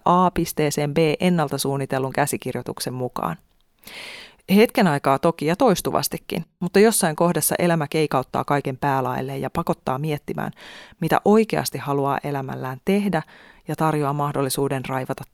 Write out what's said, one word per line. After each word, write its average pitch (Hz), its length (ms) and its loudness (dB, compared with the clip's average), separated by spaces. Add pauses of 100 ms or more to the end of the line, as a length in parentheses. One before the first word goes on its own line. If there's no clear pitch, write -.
A 180 260 4
pisteeseen 147 640 -2
B 165 40 0 (220)
ennalta 165 380 0
suunnitellun 135 540 -2
käsikirjoituksen 127 840 -4
mukaan. 127 420 -4 (1160)
Hetken 214 320 6
aikaa 143 320 2
toki 165 280 0
ja 165 100 0
toistuvastikin, - 880 0 (160)
mutta 180 200 2
jossain 202 360 4
kohdassa 170 420 2
elämä 170 300 2
keikauttaa 135 560 -2
kaiken 139 320 -2
päälaelleen 135 640 -2
ja 135 100 -6
pakottaa 160 480 -4
miettimään, - 540 -6 (480)
mitä 160 240 2
oikeasti 202 540 2
haluaa 139 460 -2
elämällään 131 600 -6
tehdä 196 380 0 (460)
ja 156 80 -4
tarjoaa 151 360 0
mahdollisuuden 139 760 -2
raivata 131 460 -6